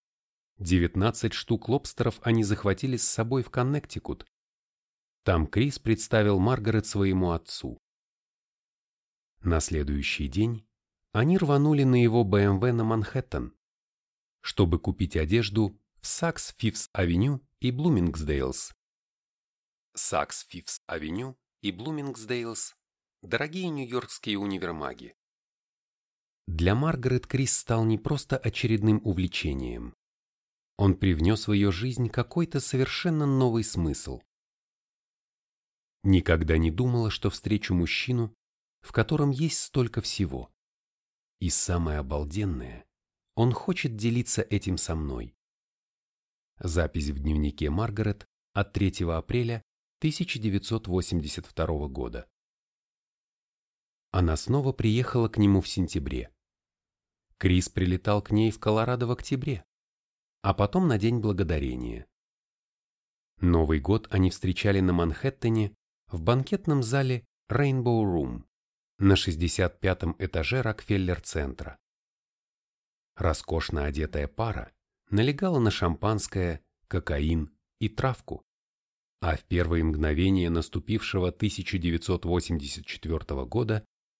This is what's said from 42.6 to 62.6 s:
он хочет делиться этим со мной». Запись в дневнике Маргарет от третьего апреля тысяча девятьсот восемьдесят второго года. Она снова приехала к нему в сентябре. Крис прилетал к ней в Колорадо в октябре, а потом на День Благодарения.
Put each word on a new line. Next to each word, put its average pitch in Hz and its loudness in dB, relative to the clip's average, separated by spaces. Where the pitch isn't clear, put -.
он 123 2
хочет 120 -4
делиться 117 0
этим 95 -2
со 82 -4
мной». 64 -6
Запись 80 -2
в 71 -6
дневнике 76 0
Маргарет 104 -2
от 101 -2
третьего 87 0
апреля 117 -4
тысяча 156 -2
девятьсот 104 -2
восемьдесят 85 -2
второго 76 -4
года. 62 -8
Она 85 2
снова 131 0
приехала 113 0
к - -4
нему 101 6
в - -10
сентябре. 69 -4
Крис 90 4
прилетал 92 0
к - -10
ней 107 4
в - -6
Колорадо 117 0
в 117 -2
октябре, 123 -4
а 98 2
потом 180 2
на 117 4
День 113 2
Благодарения. 71 -2